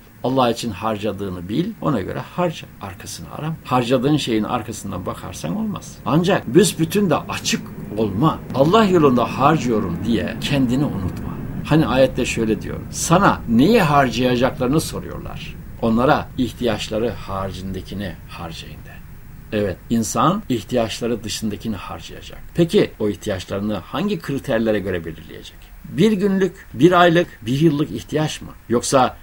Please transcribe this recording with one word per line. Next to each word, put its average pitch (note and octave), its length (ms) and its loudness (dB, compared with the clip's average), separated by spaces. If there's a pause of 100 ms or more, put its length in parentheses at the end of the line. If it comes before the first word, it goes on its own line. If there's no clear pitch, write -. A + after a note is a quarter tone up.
(240)
Allah B2+ 280 2
için A#2 200 -4
harcadığını G2 800 -4
bil, E3+ 220 -2 (100)
ona C3+ 200 0
göre F2+ 180 -6 (160)
harca. F3 320 -2 (140)
Arkasını F#2 520 -12
arama. D#3+ 300 -6
Harcadığın B2+ 540 2
şeyin A2 260 2
arkasından G2+ 600 -6
bakarsan A#2 520 -6
olmaz. G#3+ 480 -6
Ancak E3 420 2
büsbütün E3 640 4
de C#3+ 60 4
açık - 460 -4 (360)
olma. A2 420 2 (160)
Allah F3+ 300 6
yolunda C3 540 4
harcıyorum A#2+ 680 2
diye F2+ 360 0
kendini C3+ 440 2
unutma. F#2+ 440 -4 (360)
Hani D3+ 220 4
ayette B2+ 380 4
şöyle A2 360 0
diyor: - 180 -8 (120)
"Sana E3 580 4
neyi E3 320 6
harcayacaklarını B2+ 1000 2
soruyorlar. - 720 -8 (260)
Onlara A#2 560 4
ihtiyaçları A2 720 -2
haricindekini F#2+ 1040 -6 (140)
harcayın." - 480 -12
de. - 220 -16 (520)
Evet, G#2 260 -2 (120)
insan B2 600 2
ihtiyaçları A#2 760 -2
dışındakini G#2 520 -6
harcayacak. - 640 -14 (160)
Peki E3+ 440 4
o G#2+ 100 0
ihtiyaçlarını G2 640 -4
hangi E3 460 -4
kriterlere A2+ 600 0
göre F#2 260 -4
belirleyecek? - 520 -14 (260)
Bir E3+ 280 4
günlük, F#3+ 640 0
bir C#3 180 6
aylık, F3 360 6 (140)
bir B2 180 0
yıllık D3+ 320 4
ihtiyaç - 500 -4
mı? E2+ 60 -14 (220)
Yoksa A#2+ 540 2